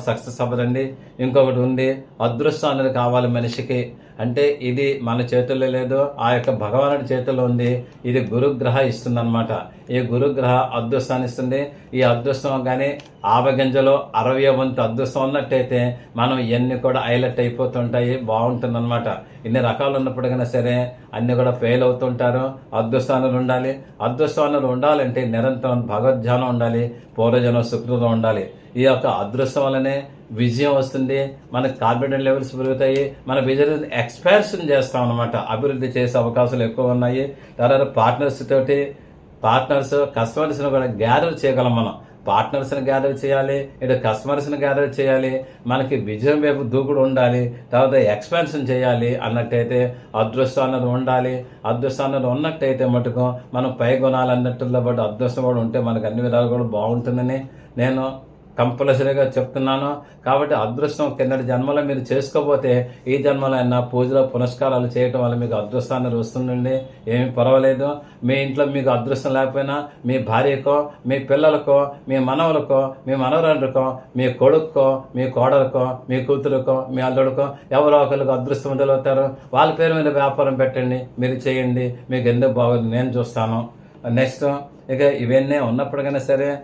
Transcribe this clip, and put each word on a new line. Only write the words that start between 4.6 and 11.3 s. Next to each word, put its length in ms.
ఇది 180
మన 120
చేతుల్లో 440
లేదు, 240
ఆ 100
యొక్క 140
భగవానుడి 480
చేతుల్లో 400
ఉంది. 180
ఇది 100
గురుగ్రహ 460
ఇస్తుందన్నమాట. 600
ఈ 40
గురుగ్రహ 440
అదృష్టాన్ని 500
ఇస్తుంది. 320